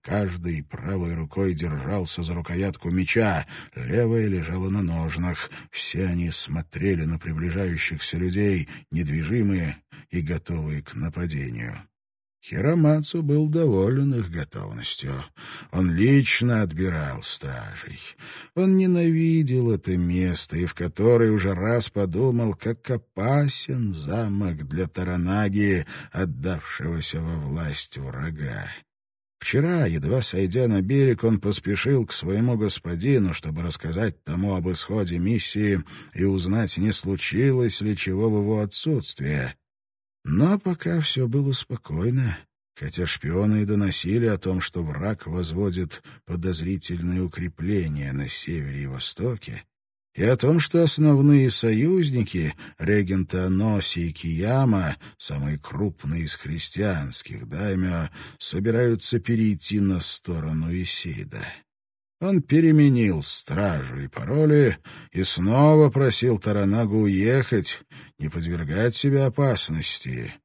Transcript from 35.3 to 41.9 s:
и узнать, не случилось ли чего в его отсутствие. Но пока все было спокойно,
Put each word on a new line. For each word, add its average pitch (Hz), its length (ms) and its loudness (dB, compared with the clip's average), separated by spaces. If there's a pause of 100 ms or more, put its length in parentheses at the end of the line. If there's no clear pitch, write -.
и 92 120 0
узнать, 98 520 0
не 101 140 2
случилось 117 880 0
ли 107 160 -2
чего 98 320 0
в 104 120 2
его 107 200 0
отсутствие. 76 920 -2 (720)
Но 151 320 4
пока 170 440 -2
все 131 260 0
было 139 260 0
спокойно, 117 880 -2 (360)